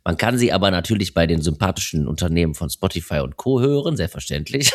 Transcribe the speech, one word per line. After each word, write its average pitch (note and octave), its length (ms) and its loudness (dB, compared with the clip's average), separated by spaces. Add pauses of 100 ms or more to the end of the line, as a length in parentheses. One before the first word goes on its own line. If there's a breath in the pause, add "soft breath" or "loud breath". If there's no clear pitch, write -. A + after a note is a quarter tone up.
Man E2+ 140 0
kann A#2+ 200 2
sie A#2+ 160 4
aber G2 160 4
natürlich F#2+ 460 0
bei E2 100 4
den E2 160 2
sympathischen D#2+ 680 0
Unternehmen E2 460 0
von D#2+ 160 -6
Spotify E2 520 -4
und C2+ 160 -6
Co. C3 220 0
hören, C#3+ 380 0
selbstverständlich. E2+ 760 -2